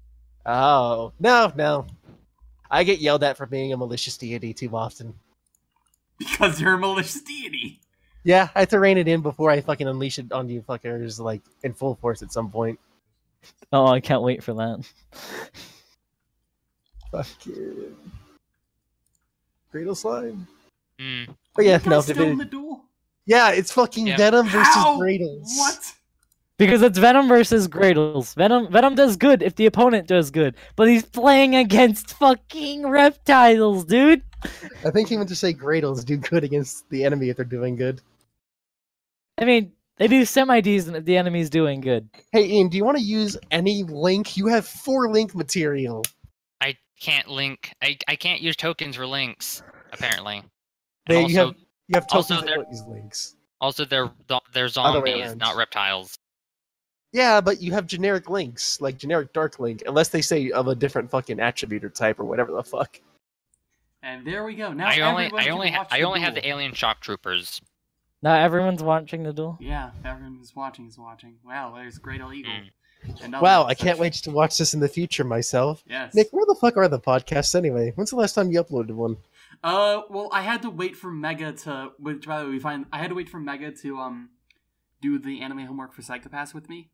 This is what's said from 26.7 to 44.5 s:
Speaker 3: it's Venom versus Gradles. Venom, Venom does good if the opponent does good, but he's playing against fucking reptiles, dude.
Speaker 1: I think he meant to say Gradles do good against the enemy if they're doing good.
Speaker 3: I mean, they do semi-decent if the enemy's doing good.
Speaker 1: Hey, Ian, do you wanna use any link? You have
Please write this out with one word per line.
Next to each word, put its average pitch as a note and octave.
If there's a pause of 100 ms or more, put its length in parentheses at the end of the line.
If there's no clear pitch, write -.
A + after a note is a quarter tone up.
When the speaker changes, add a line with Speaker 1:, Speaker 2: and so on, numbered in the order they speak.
Speaker 3:
it's G3+
Venom B3+
versus A3+
Gradles. D3+
Venom, G#3+
Venom C4+
does A#3+
good A#3+
if E3+
the G#3+
opponent A3
does E3+
good, C#3+ (200)
but A3
he's A#3
playing C4+
against A3
fucking C#4+
reptiles, A#3+
dude. C4 (640)
Speaker 1:
I D#3
think G#3+
he A3+
meant G3+
to F3+
say F3
Gradles C#3
do C#3+
good D#3
against C#3+
the C3+
enemy C#3
if B2
they're B2+
doing B2
good. B2+ (1400)
Speaker 3:
I A#3
mean, A#3 (260)
they G#3+
do C4
semi-decent G#3
if D#3+
the F3+
enemy's F3
doing C#3+
good. A#2+ (240)
Speaker 1:
Hey, G#3+
Ian, G3
do F3
you G3
wanna C#4+
use G#3+ (120)
any G3
link? F3
You G3
have A3+